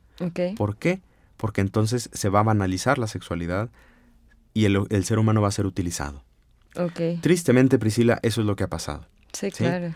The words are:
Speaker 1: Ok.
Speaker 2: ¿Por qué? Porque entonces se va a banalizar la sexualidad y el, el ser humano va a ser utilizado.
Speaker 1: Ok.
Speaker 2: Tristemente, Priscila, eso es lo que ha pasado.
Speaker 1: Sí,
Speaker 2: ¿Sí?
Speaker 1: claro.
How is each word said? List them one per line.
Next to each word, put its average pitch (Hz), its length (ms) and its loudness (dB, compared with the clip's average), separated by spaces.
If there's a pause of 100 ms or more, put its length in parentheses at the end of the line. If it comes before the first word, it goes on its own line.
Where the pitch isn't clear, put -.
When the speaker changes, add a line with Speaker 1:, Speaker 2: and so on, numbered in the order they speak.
(200)
Speaker 1:
Ok. 175 200 -6 (160)
Speaker 2:
¿Por 104 220 -4
qué? 180 240 -2 (360)
Porque 107 240 -2
entonces 110 520 0
se - 160 -2
va 101 120 4
a - 20 4
banalizar 104 540 0
la 117 100 -4
sexualidad 90 640 -6 (840)
y 107 120 2
el, 98 140 4 (100)
el 101 160 2
ser 110 140 0
humano 110 220 4
va 101 80 4
a - 20 -2
ser 101 140 -2
utilizado. 85 580 -6 (540)
Speaker 1:
Ok. 170 440 -4
Speaker 2:
Tristemente, 131 580 4
Priscila, 110 420 2
eso 113 200 0
es 104 60 2
lo 101 80 0
que 98 80 -4
ha 87 60 -4
pasado. 76 380 -8 (260)
Speaker 1:
Sí, - 180 -6
Speaker 2:
¿Sí? - 120 -4
Speaker 1:
claro. 175 320 -2